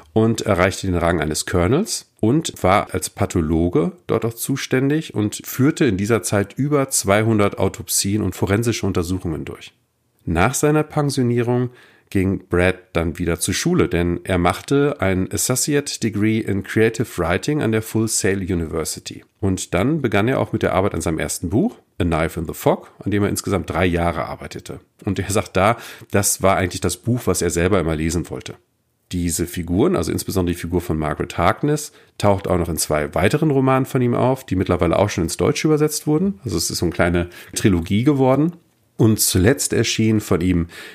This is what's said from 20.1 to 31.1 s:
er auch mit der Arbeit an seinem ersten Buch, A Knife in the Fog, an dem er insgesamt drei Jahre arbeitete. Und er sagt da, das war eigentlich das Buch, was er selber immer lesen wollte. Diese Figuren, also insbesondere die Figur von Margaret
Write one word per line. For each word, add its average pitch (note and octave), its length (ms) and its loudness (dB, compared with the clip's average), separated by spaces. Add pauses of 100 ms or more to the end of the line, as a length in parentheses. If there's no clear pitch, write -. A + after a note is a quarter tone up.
er C3 140 0
auch - 120 -2
mit A2 100 -2
der F2+ 120 0
Arbeit F#2+ 200 0
an E2+ 80 -4
seinem D#2+ 180 -2
ersten D2+ 300 -6
Buch, D#3 260 2 (220)
A F#2+ 60 0
Knife E2 360 0
in D#2+ 80 -6
the D#2 40 -8
Fog, - 460 -2
an - 140 -4
dem G2+ 100 2
er G2+ 60 2
insgesamt G2 420 -2
drei E2 160 2
Jahre E2+ 380 0
arbeitete. - 560 -12 (240)
Und G2+ 160 -2
er F#2 100 -6
sagt G2 260 -2
da, G#2 200 4 (340)
das - 320 0
war F#2+ 140 4
eigentlich F2+ 240 -2
das - 160 -2
Buch, A#2+ 300 -2
was F#2 160 0
er E2+ 80 0
selber F2+ 280 2
immer D#2+ 160 0
lesen D#2+ 340 -2
wollte. - 280 -12 (560)
Diese F2 340 -2
Figuren, F#2 500 0
also E2 160 -2
insbesondere F2+ 420 -2
die - 60 -8
Figur F2 200 -2
von E2 160 -4
Margaret D2+ 400 -4